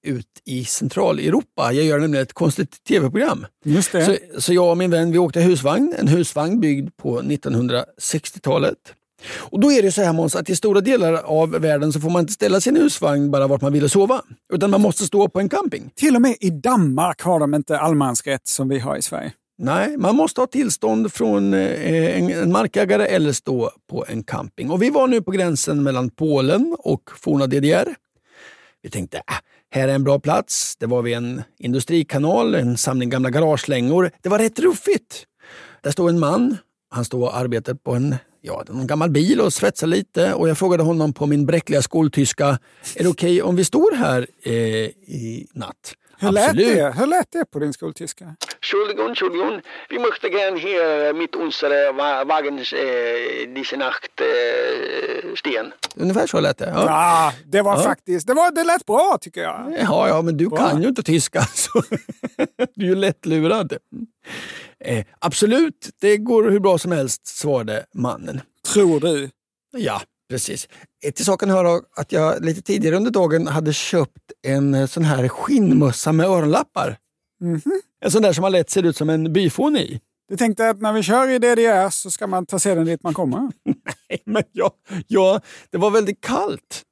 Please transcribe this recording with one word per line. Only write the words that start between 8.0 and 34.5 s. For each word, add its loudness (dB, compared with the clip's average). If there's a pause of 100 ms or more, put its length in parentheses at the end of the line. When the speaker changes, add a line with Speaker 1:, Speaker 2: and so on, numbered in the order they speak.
Speaker 1:
Och -6
då 6
är 6
det 4
så -2
här, 2
Måns, 0
att -4
i 0
stora 2
delar 2
av 0
världen 0
så -4
får -2
man 2
inte 0
ställa 2
sin 2
husvagn 2
bara 2
vart 2
man 0
vill 2
och 2
sova. 4 (320)
Utan 2
man 4
måste 2
stå 2
på -2
en -2
camping. -4
Speaker 2:
Till 4
och 6
med 4
i 0
Danmark 0
har 2
de 2
inte -2
allemansrätt 0
som -2
vi -2
har -4
i -6
Sverige. -8 (260)
Speaker 1:
Nej, -2
man 2
måste 0
ha 2
tillstånd -2
från, 0
eh, 0
en, 0
en 0
markägare 2
eller 2
stå -2 (180)
på -8
en -8
camping. -8
Och 0
vi 2
var 2
nu 2
på -8
gränsen 0
mellan 0
Polen 0
och -4 (100)
forna 0
D 0
D 2
R. 0 (840)
Vi -14
tänkte, -8
"Ah, -6 (380)
här 0
är 2
en 0
bra 4
plats." -2
Det -6
var 0
vid -2
en -6 (180)
industrikanal, 0
en 0
samling -2
gamla -2
garagelängor. 0 (100)
Det -6
var 2
rätt 0